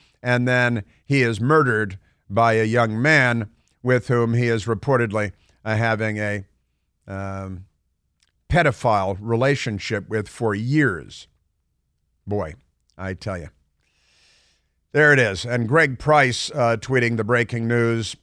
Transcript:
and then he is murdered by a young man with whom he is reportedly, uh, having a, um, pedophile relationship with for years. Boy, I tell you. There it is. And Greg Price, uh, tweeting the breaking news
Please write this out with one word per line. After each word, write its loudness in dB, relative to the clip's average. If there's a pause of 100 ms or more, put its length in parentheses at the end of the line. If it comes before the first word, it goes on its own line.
(220)
and 0
then 0 (200)
he 2
is 0
murdered 2 (300)
by 4
a 2
young 0
man 2 (340)
with 0
whom 2
he 0
is 0
reportedly, -2 (320)
uh, -2
having -2
a, -4 (600)
um, -10 (840)
pedophile 0
relationship -2
with -4
for -2
years. -2 (1000)
Boy, -6 (440)
I -8
tell -8
you. -14 (1400)
There 6
it 6
is. 0
And -2
Greg 2
Price, 2
uh, 2
tweeting 0
the -2
breaking 0
news 0